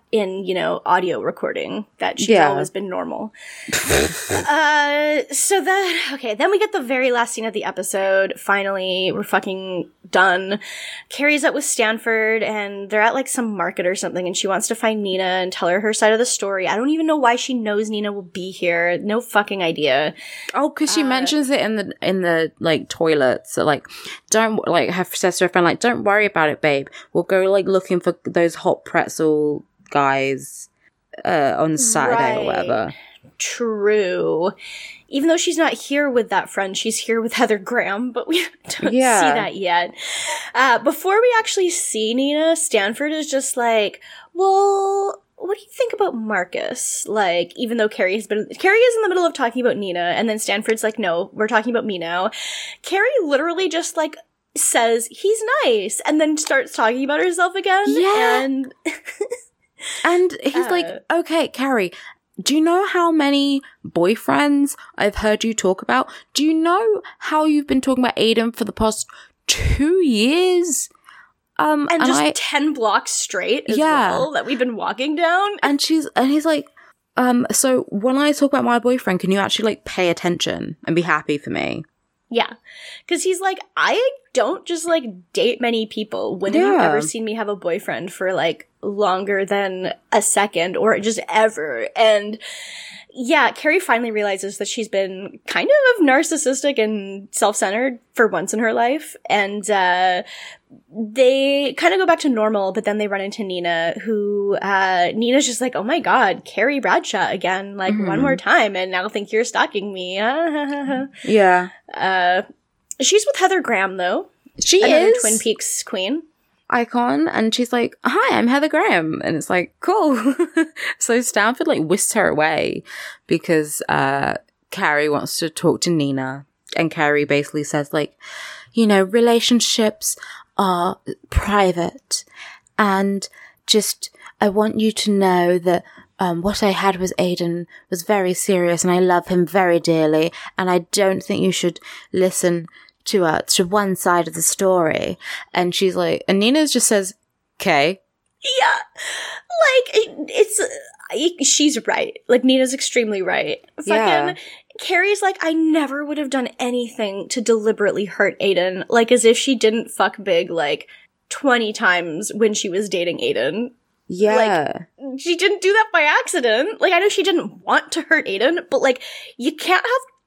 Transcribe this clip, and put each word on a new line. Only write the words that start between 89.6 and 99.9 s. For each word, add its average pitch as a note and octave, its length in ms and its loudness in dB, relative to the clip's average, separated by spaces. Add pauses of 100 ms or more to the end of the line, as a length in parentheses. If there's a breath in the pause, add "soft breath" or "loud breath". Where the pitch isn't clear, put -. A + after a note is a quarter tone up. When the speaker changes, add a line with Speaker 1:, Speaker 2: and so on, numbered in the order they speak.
Speaker 1:
a G#3 100 4
second F3+ 540 0
or G#3+ 240 2
just G#3 180 -2 (100)
ever?" D#3 680 0
And G#3+ 420 2 (760 loud breath)
yeah, B3+ 380 2
Carrie D#4 300 0
finally A#3+ 320 0
realizes G3+ 460 -4
that G3+ 100 -4
she's A3 200 -6
been F#3+ 600 -6
kind - 200 -2
of B4 380 6
narcissistic C#4 720 2
and G3+ 540 -4
self-centered A3 640 0 (140)
for A3 160 4
once F3+ 260 -2
in G#3+ 60 -2
her A3+ 120 2
life. B3 440 0 (120)
And, G3+ 400 -2
uh, F3+ 540 2 (720 loud breath)